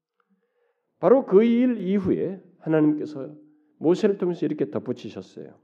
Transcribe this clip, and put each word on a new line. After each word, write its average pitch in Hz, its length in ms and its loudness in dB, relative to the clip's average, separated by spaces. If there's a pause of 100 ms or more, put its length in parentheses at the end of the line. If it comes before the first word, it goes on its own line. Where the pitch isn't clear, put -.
(1000)
바로 233 280 4
그 196 180 6
일 240 340 2
이후에 185 640 -2 (160)
하나님께서 151 720 0 (480)
모세를 196 400 0
통해서 175 260 -4
이렇게 147 260 -4
덧붙이셨어요. 101 920 -12